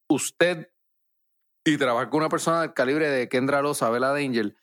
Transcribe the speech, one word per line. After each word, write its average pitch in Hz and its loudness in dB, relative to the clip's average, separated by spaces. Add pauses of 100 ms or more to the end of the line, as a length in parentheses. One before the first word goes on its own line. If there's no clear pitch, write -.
usted 165 0 (960)
y 147 2
trabajar 123 0
con 147 0
una 156 0
persona 165 0
del 156 -4
calibre 147 0
de 127 0
Kendra 135 0
Loza, 143 0
Bella 123 0
Danger, 131 -2